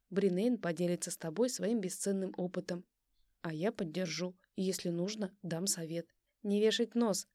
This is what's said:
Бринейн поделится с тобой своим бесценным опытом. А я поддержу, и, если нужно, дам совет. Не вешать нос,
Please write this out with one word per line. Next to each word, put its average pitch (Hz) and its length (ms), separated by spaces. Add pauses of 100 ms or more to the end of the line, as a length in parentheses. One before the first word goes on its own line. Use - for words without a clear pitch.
Бринейн 196 480
поделится 175 540
с - 60
тобой 170 320
своим 226 300
бесценным 190 580
опытом. 180 460 (580)
А 165 120
я 170 180
поддержу, 175 640 (180)
и, 190 80
если 185 260
нужно, 190 440 (100)
дам 170 220
совет. 165 420 (360)
Не 208 160
вешать 220 340
нос, 226 420